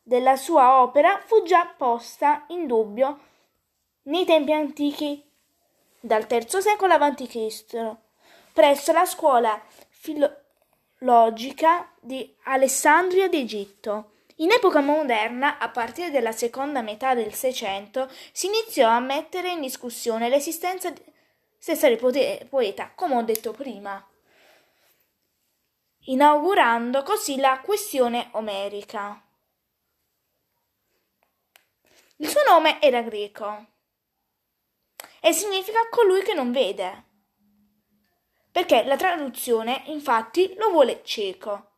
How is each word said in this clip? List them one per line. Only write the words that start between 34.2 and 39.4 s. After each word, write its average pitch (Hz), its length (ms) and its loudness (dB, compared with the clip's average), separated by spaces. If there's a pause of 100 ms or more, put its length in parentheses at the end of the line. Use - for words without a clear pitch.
e 330 140 2
significa 427 560 -4
colui 392 320 2
che 403 120 -4
non 247 180 -4
vede, 196 520 -4 (1500)
perché 320 320 2
la 269 120 0
traduzione, 269 920 -4